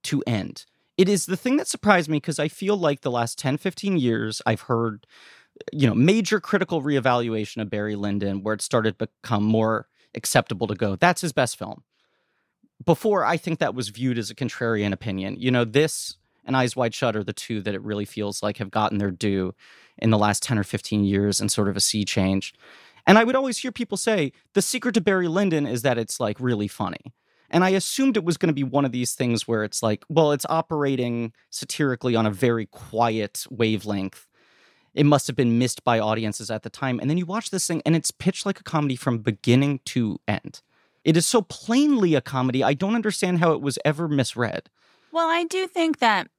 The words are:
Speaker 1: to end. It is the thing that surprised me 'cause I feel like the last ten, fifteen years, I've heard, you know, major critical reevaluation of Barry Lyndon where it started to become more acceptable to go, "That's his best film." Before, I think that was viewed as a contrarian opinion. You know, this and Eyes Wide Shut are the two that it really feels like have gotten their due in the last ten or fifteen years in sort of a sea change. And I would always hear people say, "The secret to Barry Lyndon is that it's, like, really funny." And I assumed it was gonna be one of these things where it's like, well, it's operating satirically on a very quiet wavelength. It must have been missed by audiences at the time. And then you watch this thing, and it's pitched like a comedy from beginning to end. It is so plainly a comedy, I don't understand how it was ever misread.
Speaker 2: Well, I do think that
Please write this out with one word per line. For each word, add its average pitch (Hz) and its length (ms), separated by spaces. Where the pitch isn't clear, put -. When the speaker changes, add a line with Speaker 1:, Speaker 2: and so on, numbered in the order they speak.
Speaker 1:
to - 240
end. 110 360
It 185 120
is 196 180
the 185 100
thing 254 200
that - 100
surprised 180 420
me 151 120
'cause - 180
I 151 80
feel 196 300
like 156 240
the 139 100
last 117 260
ten, 143 220
fifteen 196 380
years, 113 500
I've 110 160
heard, 113 460
you 139 160
know, 104 60
major 190 440
critical 180 420
reevaluation 120 800
of 107 80
Barry 104 280
Lyndon 98 480
where 107 100
it 101 80
started 110 380
to 110 80
become 104 200
more 110 460
acceptable 113 540
to 104 80
go, 101 180
"That's 170 280
his 160 100
best - 260
film." - 240
Before, 180 400
I 151 120
think 165 220
that 117 160
was 120 140
viewed 117 300
as 107 120
a - 60
contrarian 113 560
opinion. 98 460
You 120 120
know, 123 140
this 135 520
and 131 100
Eyes 127 200
Wide 120 180
Shut 117 220
are 104 80
the 101 80
two - 300
that 98 120
it 98 80
really 104 220
feels 101 380
like 104 160
have 101 120
gotten 107 280
their 101 120
due 95 440
in 113 120
the 110 80
last 104 240
ten 117 160
or 101 60
fifteen 104 400
years 98 360
in 104 80
sort 101 200
of 98 80
a 101 40
sea 104 240
change. 95 500
And 202 120
I 226 60
would 254 120
always 262 220
hear 254 140
people 220 260
say, 180 340
"The 202 80
secret 240 320
to 220 60
Barry 185 280
Lyndon 160 380
is 117 160
that 123 160
it's, 113 220
like, 107 200
really 113 280
funny." 95 440
And 175 120
I 185 80
assumed 226 460
it 190 80
was 170 120
gonna 165 180
be 139 100
one 135 200
of 127 80
these 123 220
things 120 320
where 110 160
it's - 200
like, 107 260
well, 151 240
it's 143 160
operating 123 840
satirically 127 640
on 113 100
a 107 40
very 113 360
quiet 110 840
wavelength. 104 760
It 151 120
must 147 220
have 123 80
been 117 220
missed 123 260
by 117 160
audiences 110 500
at 110 120
the 110 80
time. 127 280
And 131 120
then 165 80
you 180 80
watch 202 240
this 190 160
thing, 165 180
and 156 100
it's 160 160
pitched - 360
like 196 120
a - 60
comedy 147 320
from 120 220
beginning 127 680
to 113 400
end. - 360
It 160 120
is 165 100
so 233 160
plainly 233 720
a 139 60
comedy, 127 440
I 135 100
don't 196 200
understand 202 440
how 165 140
it - 80
was 135 240
ever 151 240
misread. 120 640
Speaker 2:
Well, 330 160
I 339 160
do 370 240
think 330 300
that 208 300